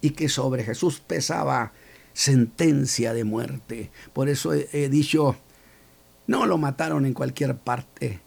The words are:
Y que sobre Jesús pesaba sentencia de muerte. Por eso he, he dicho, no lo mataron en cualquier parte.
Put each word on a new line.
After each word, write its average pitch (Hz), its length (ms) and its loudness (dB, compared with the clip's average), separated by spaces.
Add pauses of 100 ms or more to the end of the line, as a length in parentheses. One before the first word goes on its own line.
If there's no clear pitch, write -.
Y 151 80 2
que 151 180 -2
sobre 131 340 -2
Jesús 127 380 -2
pesaba 139 720 -2 (400)
sentencia 131 1000 2
de 117 100 -2
muerte. 113 640 -6 (220)
Por 135 160 0
eso 143 240 0
he, 147 220 0
he 143 160 0
dicho, 147 480 2 (880)
no 254 180 0
lo 185 140 2
mataron 147 480 0
en 131 80 0
cualquier 131 420 -2
parte. 123 720 -6